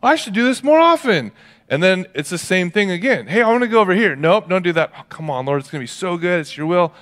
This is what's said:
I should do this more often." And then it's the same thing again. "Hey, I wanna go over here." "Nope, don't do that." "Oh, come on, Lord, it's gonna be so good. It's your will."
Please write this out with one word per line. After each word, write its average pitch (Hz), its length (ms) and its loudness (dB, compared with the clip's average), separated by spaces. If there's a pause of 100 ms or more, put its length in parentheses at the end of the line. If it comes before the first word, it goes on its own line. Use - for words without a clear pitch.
I 302 120 4
should 226 180 -6
do 226 100 0
this 254 200 0
more 302 160 4
often." 254 520 2 (360)
And 143 140 -2
then 185 320 2
it's 143 160 -8
the 175 80 -6
same 180 320 -2
thing 202 220 0
again. 175 340 -2
"Hey, 185 160 0
I 220 80 2
wanna 240 160 2
go 220 140 2
over 185 160 4
here." 196 200 2
"Nope, 165 340 2
don't 185 120 0
do 175 120 0
that." 160 220 0
"Oh, - 140 -20
come 156 220 -10
on, 131 160 -6
Lord, 143 140 -2
it's - 100 -16
gonna 147 100 -10
be 120 60 -10
so 180 280 -6
good. 175 260 -2
It's - 140 -12
your 156 120 -6
will." 175 340 2